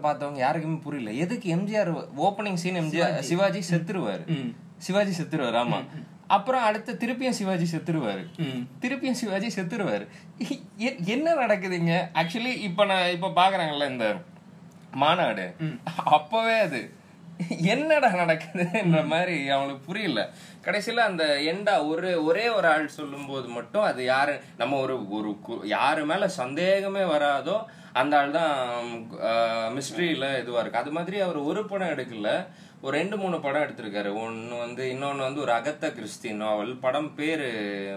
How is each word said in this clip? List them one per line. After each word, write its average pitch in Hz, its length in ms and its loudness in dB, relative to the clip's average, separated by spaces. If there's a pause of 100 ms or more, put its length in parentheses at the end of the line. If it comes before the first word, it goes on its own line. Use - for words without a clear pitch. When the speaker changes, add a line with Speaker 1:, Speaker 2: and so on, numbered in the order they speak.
Speaker 1:
பார்த்தவங்க 143 340 0
யாருக்குமே 156 380 0
புரியல, 135 360 -6
எதுக்கு 180 380 -2
எம் 175 160 0
ஜி 214 120 0
ஆர் 165 420 -2
ஓப்பனிங் 196 340 0
சீன் 175 220 -2
எம் 160 140 0
ஜி 170 120 0
ஆர், 175 200 2
Speaker 2:
சிவாஜி. 190 400 2
Speaker 1:
சிவாஜி 175 140 0
செத்துருவாரு. 156 500 -2
Speaker 2:
ம். 135 300 -2 (220)
Speaker 1:
சிவாஜி 185 460 0
செத்துருவாரு, 123 320 0
ஆமா. 120 140 2
Speaker 2:
ம், 107 40 2
ம். - 340 -6 (200)
Speaker 1:
அப்புறம் 240 340 2
அடுத்து 220 320 0
திருப்பியும் 247 360 -2
சிவாஜி 180 480 0
செத்துருவாரு. 113 480 -2 (120)
Speaker 2:
ம். 131 480 -6
Speaker 1:
திருப்பியும் 262 260 -2
சிவாஜி 202 500 -2
செத்துருவாரு. 160 460 -2 (720)
எ-, 233 260 -2
என்ன 294 280 2
நடக்குதுங்க? 185 680 2 (140)
Actually 220 480 0
இப்ப 202 240 2
நான், 185 240 2
இப்ப 180 180 -2
பாக்குறாங்கல்ல 170 640 2
இந்த 113 260 0 (760)
மாநாடு, 131 680 2
Speaker 2:
ம். 156 200 -4 (260)
Speaker 1:
அப்பவே 220 540 4
அது 139 320 0 (680)
என்னடா 277 460 4
நடக்குதுன்ற 175 960 2
Speaker 2:
ம். 139 40 0
Speaker 1:
மாதிரி 160 420 0
அவங்களுக்கு 139 360 0
புரியல. 170 440 -2 (340)
கடைசியில 233 340 0
அந்த 190 260 4
எண்டா 160 640 2
ஒரு, 170 360 0
ஒரே 190 260 4
ஒரு 190 180 4
ஆள் 156 200 4
சொல்லும்போது 139 600 -8
மட்டும் 120 340 -2
அது 131 220 0
யாரு, 135 380 2 (160)
நம்ம 135 220 0
ஒரு, 127 300 -2
ஒரு 104 380 -4
கு-, 113 180 -8
யாரு 135 400 2
மேல 185 220 0
சந்தேகமே 190 720 0
வராதோ 151 640 2 (300)
அந்த 147 240 4
ஆள் 143 140 4
தான், 147 360 2 (560)
ஆ, 113 460 2
மிஸ்ட்ரியில 135 720 -2
இதுவா 120 200 -2
இருக்கு. 110 200 0
அது 147 120 -4
மாதிரி 180 280 -4
அவர் 180 160 0
ஒரு 165 300 -2
படம் 190 220 -2
எடுக்கல, 127 600 -2 (340)
ஒரு 139 160 -2
ரெண்டு 196 200 -2
மூணு 185 220 0
படம் 143 220 0
எடுத்திருக்காரு. 104 560 -4
ஒண்ணு 113 420 -6
வந்து, 123 340 -4
இன்னொன்னு 139 240 -4
வந்து 135 240 -2
ஒரு 127 100 0
அகத்த 147 420 0
கிறிஸ்டி 110 380 -8
நாவல், 107 460 -2
படம் 135 380 0
பேரு 151 360 -2 (460)